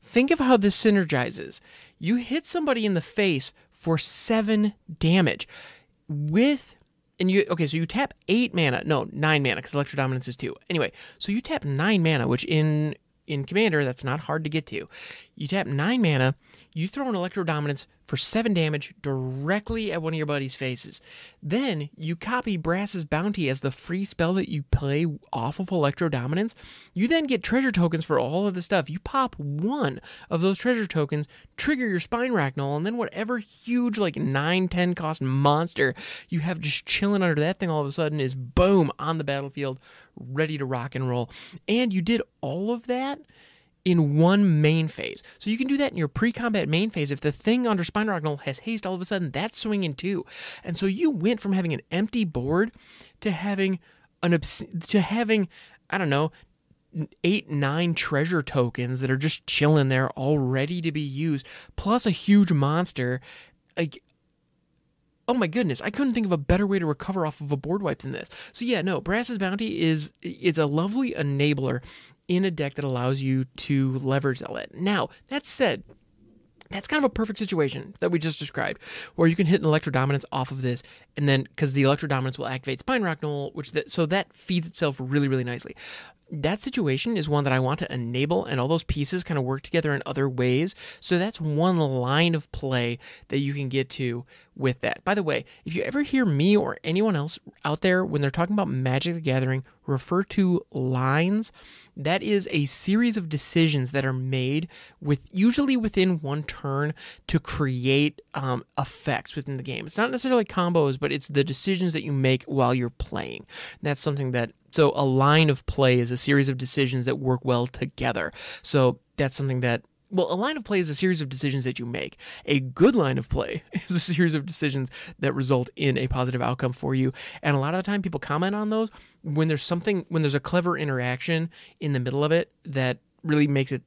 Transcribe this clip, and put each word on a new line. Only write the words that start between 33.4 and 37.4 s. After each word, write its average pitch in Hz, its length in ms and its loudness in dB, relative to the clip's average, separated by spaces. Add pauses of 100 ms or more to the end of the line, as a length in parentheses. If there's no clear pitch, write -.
like, 196 200 0
nine, 160 500 0
ten 180 280 0
cost 160 260 -4
monster 139 760 2 (320)
you 170 140 -2
have 165 180 -2
just 147 260 -4
chilling 202 380 2
under 160 180 2